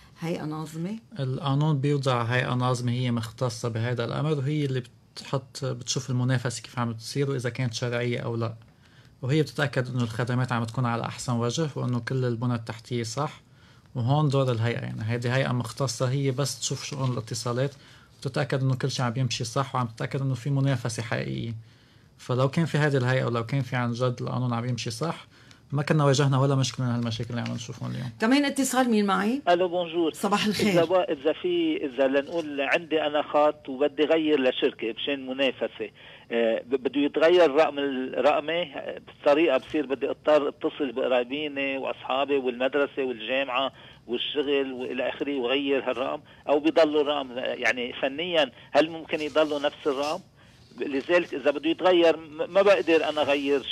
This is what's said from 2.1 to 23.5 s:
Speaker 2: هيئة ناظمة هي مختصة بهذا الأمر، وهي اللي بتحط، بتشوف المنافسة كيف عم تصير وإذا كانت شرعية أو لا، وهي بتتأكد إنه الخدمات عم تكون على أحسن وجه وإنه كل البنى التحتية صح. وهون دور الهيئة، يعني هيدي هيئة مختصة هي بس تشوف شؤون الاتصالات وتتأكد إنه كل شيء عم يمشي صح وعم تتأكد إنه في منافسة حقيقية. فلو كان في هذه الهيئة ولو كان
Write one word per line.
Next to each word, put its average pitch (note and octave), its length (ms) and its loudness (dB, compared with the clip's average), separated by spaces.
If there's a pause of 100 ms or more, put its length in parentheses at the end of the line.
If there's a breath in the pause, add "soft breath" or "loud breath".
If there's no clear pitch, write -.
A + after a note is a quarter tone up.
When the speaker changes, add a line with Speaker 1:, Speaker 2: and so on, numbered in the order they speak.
Speaker 2:
هيئة B2 300 0
ناظمة B2 380 0
هي B2 200 0
مختصة A#2 580 -4
بهذا A#2 360 -2
الأمر، C#3 320 -2
وهي D3 280 -2
اللي C3 180 -2 (320)
بتحط، - 500 -6
بتشوف B2+ 440 -6
المنافسة B2 520 0
كيف - 180 -10
عم A#2 140 -2
تصير C#3 380 -4
وإذا B2 180 -2
كانت A#2+ 240 -4
شرعية A#2+ 460 -2
أو A#2+ 160 -4
لا، A2+ 180 -2 (680 soft breath)
وهي C#3+ 200 2
بتتأكد C#3 460 0
إنه B2 160 -2
الخدمات B2 480 -2
عم A#2 120 0
تكون A#2+ 220 -2
على A#2 180 -2
أحسن - 300 -4
وجه A#2+ 420 0
وإنه B2+ 240 -2
كل C3 260 -2
البنى B2 300 -2
التحتية A#2 480 -6
صح. C#3 380 -4 (540 soft breath)
وهون C#3 340 2
دور C3+ 220 4
الهيئة، A2+ 280 0
يعني B2 260 -8
هيدي A#2+ 240 -2
هيئة C3+ 220 2
مختصة B2 580 -2
هي C3+ 220 0
بس C3 280 -4
تشوف - 240 -6
شؤون C3+ 280 -4
الاتصالات B2 600 -4 (460 loud breath)
وتتأكد C#3 440 -2
إنه C3 140 2
كل C3 160 -2
شيء C3 140 -2
عم A#2+ 100 -2
يمشي B2+ 280 -2
صح C3 320 -2
وعم B2 120 0
تتأكد C3+ 340 -6
إنه C3+ 120 -2
في B2+ 160 -6
منافسة C3+ 540 0
حقيقية. B2+ 500 -4 (640 soft breath)
فلو C3 320 0
كان E3 160 0
في D3+ 120 -2
هذه D3 200 4
الهيئة B2+ 280 2
ولو A#2 200 -2
كان C#3 160 -2